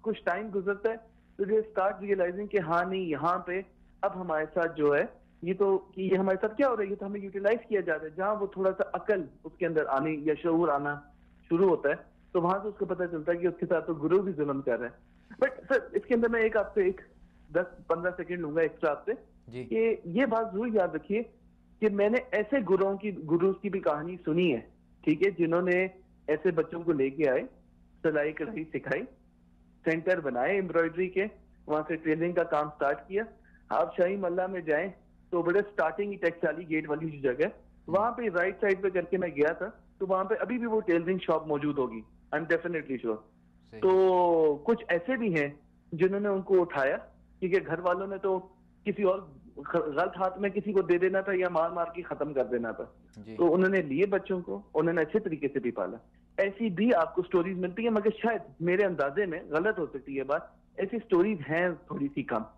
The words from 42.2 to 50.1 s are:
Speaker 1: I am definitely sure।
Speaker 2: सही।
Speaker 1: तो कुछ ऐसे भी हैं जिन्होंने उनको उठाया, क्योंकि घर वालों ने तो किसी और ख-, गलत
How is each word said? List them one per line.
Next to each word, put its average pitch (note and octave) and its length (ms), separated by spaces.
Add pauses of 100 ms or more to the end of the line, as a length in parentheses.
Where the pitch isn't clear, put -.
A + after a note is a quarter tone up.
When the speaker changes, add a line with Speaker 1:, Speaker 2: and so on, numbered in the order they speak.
Speaker 1:
I - 20
am E3 80
definitely E3 520
sure। A2+ 180
Speaker 2:
सही। - 640
Speaker 1:
तो F3+ 880
कुछ A3+ 260
ऐसे B3+ 260
भी A3 140
हैं C#3+ 280 (340)
जिन्होंने G3 360
उनको F#3+ 320
उठाया, D3 360 (420)
क्योंकि F#3 200
घर E3 220
वालों F3+ 260
ने G3 100
तो F#3+ 220 (460)
किसी G3+ 180
और F#3+ 380 (260)
ख-, - 80
गलत D#3 420